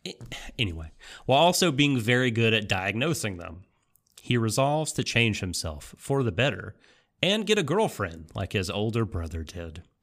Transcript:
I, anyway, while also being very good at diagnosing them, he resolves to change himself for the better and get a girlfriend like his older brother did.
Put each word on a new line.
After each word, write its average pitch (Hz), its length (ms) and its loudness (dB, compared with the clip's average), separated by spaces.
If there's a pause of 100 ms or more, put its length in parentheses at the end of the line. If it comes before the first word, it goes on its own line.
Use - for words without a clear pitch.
I, - 80 -10 (440)
anyway, 82 340 -4 (340)
while 131 140 4
also 175 300 6
being 139 280 4
very 123 320 2
good 113 240 4
at 107 140 0
diagnosing 101 680 -2
them, 85 280 -14 (580)
he 123 160 2
resolves 135 540 2
to 131 120 -2
change 113 360 2
himself 85 580 -8
for 139 240 -2
the 113 100 0
better 101 420 -2 (480)
and 196 240 0
get 208 120 4
a 196 40 2
girlfriend 107 720 -2
like 98 200 -4
his 95 160 0
older 110 340 0
brother 82 380 -6
did. 85 400 -12 (200)